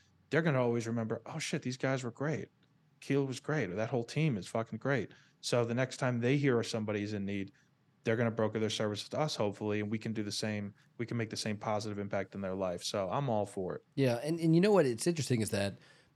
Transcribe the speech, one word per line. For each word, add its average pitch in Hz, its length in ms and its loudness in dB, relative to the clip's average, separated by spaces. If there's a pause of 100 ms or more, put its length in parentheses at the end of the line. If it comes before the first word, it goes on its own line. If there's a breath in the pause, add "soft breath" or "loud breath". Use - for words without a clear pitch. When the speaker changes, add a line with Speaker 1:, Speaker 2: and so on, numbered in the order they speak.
(300 soft breath)
Speaker 1:
they're 160 120 4
gonna 143 200 2
always 117 260 2
remember, 113 380 -2
"Oh - 140 -8
shit, 147 220 -4
these 127 160 -4
guys 131 260 0
were 117 80 -6
great. 135 380 -4 (500)
Keel 139 260 2
was 127 140 -6
great, 143 300 -2
or 87 60 -4
that 110 140 0
whole 120 140 0
team 143 340 0
is 87 100 -6
fucking 113 320 -4
great." 127 320 0 (280 soft breath)
So 120 240 2
the 117 120 0
next 131 220 -2
time 123 220 0
they 127 180 4
hear 131 260 4
somebody's 104 500 -2
in 101 100 -4
need, 98 280 -4 (520 soft breath)
they're 113 120 2
gonna 117 160 2
broker 110 280 0
their 107 100 2
services 107 400 -2
to - 100 -4
us, 151 160 0
hopefully, 104 440 0
and 104 120 -2
we 110 80 0
can 113 120 -4
do 107 120 -2
the 101 80 -4
same. 104 420 -4 (240 soft breath)
We 120 80 -4
can 120 120 -4
make 110 120 -2
the 107 80 -6
same 107 200 -4
positive 107 420 -2
impact 98 360 -4
in 98 60 -6
their 95 140 -4
life. 92 280 -2
So 98 280 -2
I'm 131 180 -2
all 107 160 2
for 92 300 -4
it. - 80 -12 (120)
Speaker 2:
Yeah, 123 280 2
and, 165 160 -2
and 165 160 6
you 170 60 8
know 214 100 6
what? 180 140 8
It's 120 200 0
interesting 135 360 2
is 98 80 0
that 101 280 0 (380 soft breath)